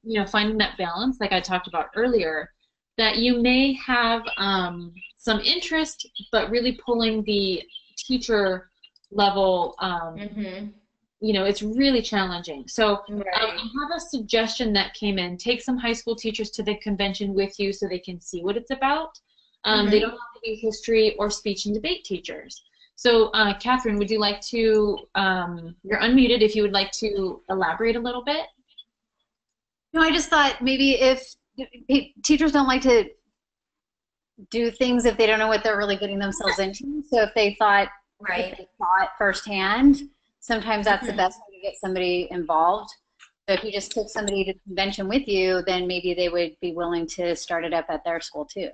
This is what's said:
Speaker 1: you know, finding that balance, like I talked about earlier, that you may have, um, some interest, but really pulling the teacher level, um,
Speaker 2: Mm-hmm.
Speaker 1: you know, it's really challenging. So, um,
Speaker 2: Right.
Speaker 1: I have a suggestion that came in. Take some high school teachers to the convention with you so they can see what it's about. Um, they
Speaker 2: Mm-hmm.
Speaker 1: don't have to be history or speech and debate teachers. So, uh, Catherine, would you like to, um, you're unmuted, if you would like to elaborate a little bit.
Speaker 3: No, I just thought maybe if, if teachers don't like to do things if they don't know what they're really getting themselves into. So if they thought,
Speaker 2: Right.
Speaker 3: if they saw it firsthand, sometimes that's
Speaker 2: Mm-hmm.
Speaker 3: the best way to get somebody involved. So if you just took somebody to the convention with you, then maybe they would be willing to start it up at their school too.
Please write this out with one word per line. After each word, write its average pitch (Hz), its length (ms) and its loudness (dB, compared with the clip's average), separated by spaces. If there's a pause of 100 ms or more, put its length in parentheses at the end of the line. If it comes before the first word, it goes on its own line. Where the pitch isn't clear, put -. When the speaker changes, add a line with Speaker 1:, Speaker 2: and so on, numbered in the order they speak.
Speaker 1:
you 220 160 -2
know, 196 60 0
finding 214 320 0
that 208 200 0
balance, 190 440 -2
like 196 100 -2
I 185 80 2
talked 180 300 -4
about 170 260 -4
earlier, 185 560 0 (460)
that 220 200 2
you 240 240 2
may 254 320 4
have, 233 500 0 (140)
um, 175 560 -2 (240)
some 220 220 -2
interest, 320 680 -2 (280)
but 202 160 2
really 240 240 0 (120)
pulling 226 380 0
the 202 400 -2 (320)
teacher 208 720 -2 (420)
level, 190 680 2
um, 170 380 -6
Speaker 2:
Mm-hmm. 202 500 -10 (540)
Speaker 1:
you 214 120 0
know, 190 120 2
it's 202 160 0
really 240 400 2
challenging. 175 680 -4
So, 208 420 2
um, 208 100 -6
Speaker 2:
Right. 196 160 -6
Speaker 1:
I 220 160 0
have 254 440 -8
a 330 40 -8
suggestion 226 760 -2
that 196 220 0
came 202 220 -2
in. 180 200 -4
Take 240 240 -2
some 254 160 -2
high 233 160 -2
school 233 220 -4
teachers 220 360 -6
to 214 120 -8
the 208 160 -2
convention 196 540 -4
with 196 260 -2
you 196 120 0
so 196 160 -6
they 180 120 -6
can 175 200 -12
see 175 240 -10
what 202 140 -2
it's 233 140 -8
about. 285 460 -2 (460)
Um, 208 260 2
they 208 100 6
Speaker 2:
Mm-hmm. 226 100 0
Speaker 1:
don't - 20 -8
have - 240 -16
to - 80 -20
be 220 120 -6
history 220 640 2
or 208 120 -2
speech 208 380 -6
and 208 80 -2
debate 320 280 -4
teachers. - 600 -10 (320)
So, 226 340 6
uh, 214 300 2
Catherine, 240 400 0
would 202 100 0
you 220 100 0
like 208 280 0
to, 220 500 2 (160)
um, 175 680 -2
you're 196 160 -2
unmuted, 240 420 6
if 214 140 4
you 214 80 4
would 196 100 0
like 196 200 0
to 196 560 -4
elaborate 190 460 0
a 233 40 -4
little 240 240 -6
bit. 294 240 -4 (1500)
Speaker 3:
No, 320 80 2
I 330 100 4
just 320 180 -2
thought 285 340 2
maybe 269 360 2
if, 262 360 2 (220)
if 262 500 -2 (160)
teachers 302 280 4
don't 277 160 4
like 262 140 2
to 240 280 4 (1400)
do 233 200 0
things 247 340 2
if 220 120 4
they 226 80 6
don't 214 140 4
know 220 80 2
what 220 160 2
they're 220 140 2
really 202 200 0
getting 196 220 -4
themselves 196 400 -2
into. 277 500 -4
So 240 120 4
if 214 140 2
they 202 240 2
thought, 202 300 4 (300)
Speaker 2:
Right. 185 320 -4
Speaker 3:
if - 60 -14
they 370 100 -18 (100)
saw 185 260 2
it - 140 -2
firsthand, 208 840 2 (380)
sometimes 220 460 -2
that's 202 200 4
Speaker 2:
Mm-hmm. 226 120 -4
Speaker 3:
the 196 60 4
best 185 160 0 (100)
way - 80 -20
to 180 40 -20
get 196 180 -8
somebody 180 520 -2
involved. 175 580 0 (580)
So 196 60 2
if 190 100 0
you 220 80 -6
just 196 200 -6
took 208 180 -4
somebody 202 360 -2
to 190 80 -6
the 190 80 -12
convention 196 460 -4
with 269 200 -2
you, 185 400 2
then 180 200 0
maybe 180 260 -2
they 175 160 0
would 170 300 -2
be 175 140 -6
willing 170 340 -4
to 170 280 -4
start 170 280 -6
it 170 100 -4
up 165 160 -2
at 156 140 -6
their 165 180 -4
school 151 240 -10
too. 180 280 -10